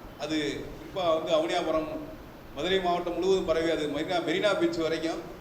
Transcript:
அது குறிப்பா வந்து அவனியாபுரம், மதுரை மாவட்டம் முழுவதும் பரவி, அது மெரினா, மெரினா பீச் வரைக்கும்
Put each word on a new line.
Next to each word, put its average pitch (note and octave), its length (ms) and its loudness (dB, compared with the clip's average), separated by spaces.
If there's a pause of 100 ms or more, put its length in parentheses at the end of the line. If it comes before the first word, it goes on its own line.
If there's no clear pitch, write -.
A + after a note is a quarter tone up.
(200)
அது D#3 160 -2 (400)
குறிப்பா - 280 -6 (100)
வந்து D#3+ 240 0
அவனியாபுரம், D#3+ 500 2 (680)
மதுரை F3+ 240 2
மாவட்டம் F3 360 0
முழுவதும் F3+ 320 2
பரவி, D#3+ 220 4
அது D3+ 180 2
மெரினா, D#3+ 380 0
மெரினா F#3+ 320 2
பீச் E3 200 2
வரைக்கும் D#3+ 440 0 (180)